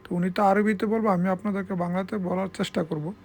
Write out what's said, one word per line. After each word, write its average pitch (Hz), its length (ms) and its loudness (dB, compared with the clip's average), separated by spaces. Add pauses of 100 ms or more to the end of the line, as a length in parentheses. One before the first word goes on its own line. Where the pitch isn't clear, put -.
তো - 100 -20
উনি 175 200 0
তো 196 120 0
আরবিতে 208 440 4
বলবো, 220 220 0
আমি 185 200 2
আপনাদেরকে 190 460 -2
বাংলাতে 180 420 -2
বলার 185 400 -2
চেষ্টা 185 280 -2
করব। 156 280 -6 (120)